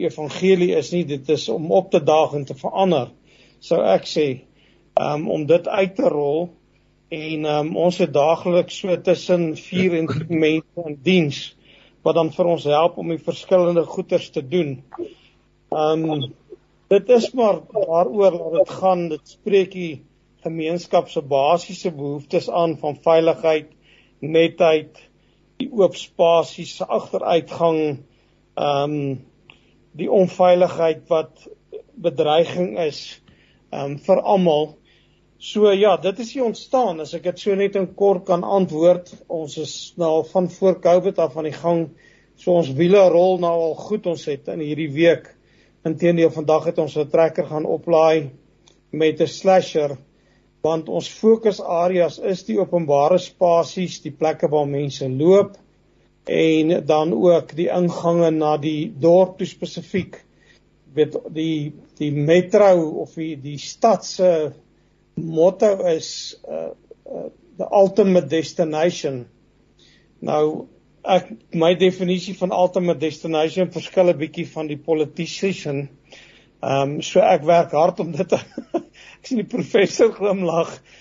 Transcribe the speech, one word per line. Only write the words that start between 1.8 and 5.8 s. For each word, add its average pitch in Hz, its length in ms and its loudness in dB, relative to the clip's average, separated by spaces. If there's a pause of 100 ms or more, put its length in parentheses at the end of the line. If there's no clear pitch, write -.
te 185 80 4
daag 156 340 2
en 143 120 -6
te 143 100 -12
verander, 180 540 0 (500)
sou - 240 -2
ek 107 240 2
sê, 151 200 -2 (720)
ehm, 147 280 -2
om 160 180 -4
dit 170 220 2
uit 196 280 -2